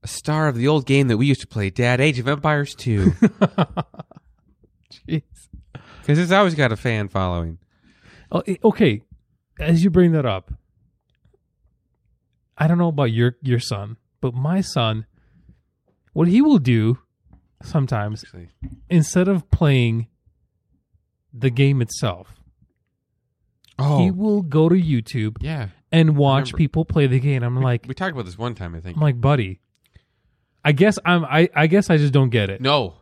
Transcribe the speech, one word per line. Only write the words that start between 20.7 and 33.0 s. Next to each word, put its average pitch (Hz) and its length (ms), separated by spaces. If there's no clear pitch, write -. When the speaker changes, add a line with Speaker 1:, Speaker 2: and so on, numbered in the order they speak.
Speaker 2:
the 127 180
game 135 320
itself, 95 520
Speaker 1:
Oh. 143 240
Speaker 2:
he 180 80
will 208 320
go 156 260
to 170 60
YouTube 120 680
Speaker 1:
Yeah. 143 280
Speaker 2:
and 160 240
watch 135 320
Speaker 1:
Remember. - 100
Speaker 2:
people 160 260
play 147 220
the 131 140
game. 131 240
I'm 120 120
Speaker 1:
We, 135 60
Speaker 2:
like, 123 240
Speaker 1:
we 131 80
talked 185 180
about 123 120
this 90 120
one 113 200
time, 85 180
I 82 60
think. 87 160
Speaker 2:
I'm 151 60
like, 139 180
"Buddy, 113 400
I 151 80
guess 190 320
I'm, 175 200
I, 151 300
I 156 140
guess 190 200
I 165 80
just 147 160
don't 135 180
get 107 200
it." 98 100
Speaker 1:
No. 131 420